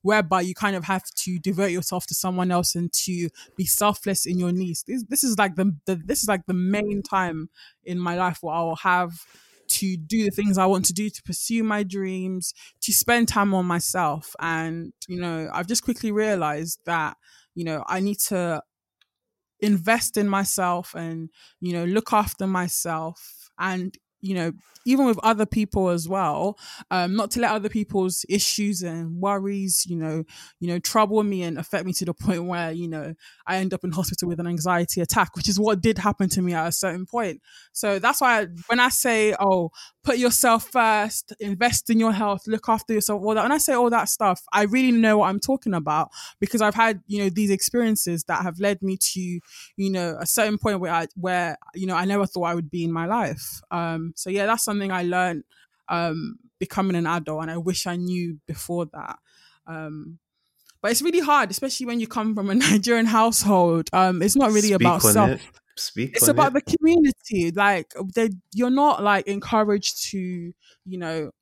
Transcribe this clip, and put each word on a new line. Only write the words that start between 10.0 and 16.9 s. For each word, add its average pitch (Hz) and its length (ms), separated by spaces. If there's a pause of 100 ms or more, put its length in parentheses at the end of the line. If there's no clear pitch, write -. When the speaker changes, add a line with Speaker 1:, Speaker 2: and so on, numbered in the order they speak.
Speaker 1:
the 196 60
things 202 260
I 185 80
want 190 200
to 175 80
do, 208 160
to - 140
pursue 226 400
my 208 200
dreams, 185 720 (280)
to 220 120
spend 233 340
time 202 260
on 185 120
myself. 170 760
And, 165 540 (140)
you 180 120
know, 165 340
I've 175 140
just 233 160
quickly 233 280
realized 170 720
that, 165 320 (380)